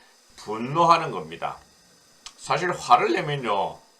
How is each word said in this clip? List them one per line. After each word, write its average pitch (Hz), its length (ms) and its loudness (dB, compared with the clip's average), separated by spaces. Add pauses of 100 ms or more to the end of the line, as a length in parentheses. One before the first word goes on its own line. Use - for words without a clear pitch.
(380)
분노하는 151 720 2
겁니다. 82 460 -8 (800)
사실 160 340 -4
화를 170 400 4
내면요, 120 680 -2 (220)